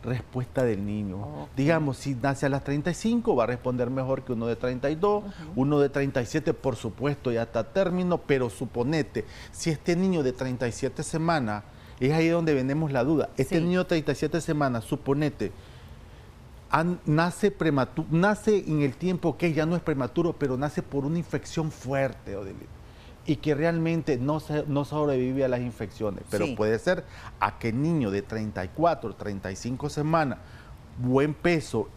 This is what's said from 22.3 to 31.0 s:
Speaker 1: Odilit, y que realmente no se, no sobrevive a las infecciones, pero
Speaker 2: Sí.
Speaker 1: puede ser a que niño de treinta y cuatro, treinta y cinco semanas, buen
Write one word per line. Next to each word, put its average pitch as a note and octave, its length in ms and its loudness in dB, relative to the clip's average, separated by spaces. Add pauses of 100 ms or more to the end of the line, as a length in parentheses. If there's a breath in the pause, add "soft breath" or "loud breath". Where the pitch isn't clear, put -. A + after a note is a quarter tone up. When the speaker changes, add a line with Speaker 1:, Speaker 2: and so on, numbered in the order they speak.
Speaker 1:
Odilit, G2 340 -10 (560 loud breath)
y D3+ 100 2
que D3+ 180 0
realmente E3 640 2
no C#3+ 220 0
se, D3+ 260 -2
no C#3+ 200 0
sobrevive C3+ 580 2
a C3 40 2
las B2+ 120 2
infecciones, G#2+ 720 -4
pero G#2 140 0
Speaker 2:
Sí. B2+ 100 -2
Speaker 1:
puede G#2+ 240 2
ser F3+ 240 0 (360 loud breath)
a G#2 200 0
que A#2 140 0
niño C#3 380 2
de G2 100 0
treinta G2+ 420 -4
y F#2 60 -6
cuatro, D3+ 440 0
treinta G2 380 -6
y F#2+ 40 -6
cinco B2+ 340 -6
semanas, D3+ 500 0 (580 loud breath)
buen C3 360 4